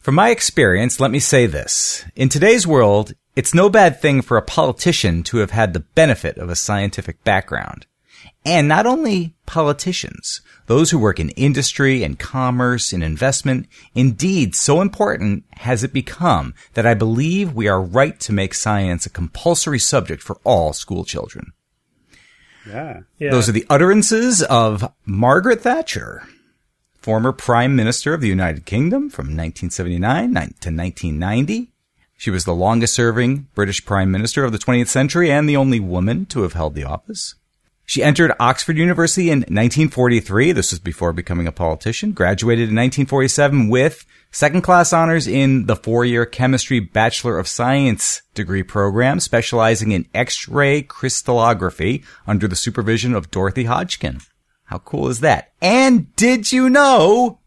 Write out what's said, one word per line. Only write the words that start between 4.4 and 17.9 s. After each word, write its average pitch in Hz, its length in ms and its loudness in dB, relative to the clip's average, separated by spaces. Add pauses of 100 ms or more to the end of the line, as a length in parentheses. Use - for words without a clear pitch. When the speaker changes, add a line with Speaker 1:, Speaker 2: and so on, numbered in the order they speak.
Speaker 1:
politician 120 800 0
to - 140 -2
have 101 120 0
had 107 220 0
the 78 80 -4
benefit 143 580 0
of 87 120 -8
a 85 60 -4
scientific 98 680 -4
background. - 640 -4 (580)
And 151 240 2
not 175 180 2
only 226 480 0 (100)
politicians, - 960 -4 (260)
those 151 240 4
who 160 80 2
work 104 220 2
in 78 100 -2
industry 135 720 0
and 71 160 -6
commerce 123 760 -2
and 90 100 -4
investment. 131 640 -2 (280)
Indeed, 131 600 0
so 147 260 2
important 196 640 -2 (120)
has 120 280 -2
it - 80 -6
become 110 600 -2 (200)
that 113 120 0
I 117 80 4
believe 143 580 0
we 110 160 0
are 95 140 2
right 117 380 0